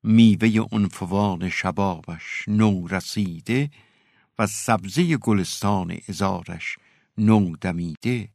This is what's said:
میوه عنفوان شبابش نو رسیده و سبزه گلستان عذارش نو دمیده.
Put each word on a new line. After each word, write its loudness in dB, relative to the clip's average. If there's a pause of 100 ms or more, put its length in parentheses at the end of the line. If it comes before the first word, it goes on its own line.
میوه 6
عنفوان -2
شبابش -6
نو 2
رسیده -4 (680)
و 2
سبزه 0
گلستان 0
عذارش -6 (400)
نو 4
دمیده. -6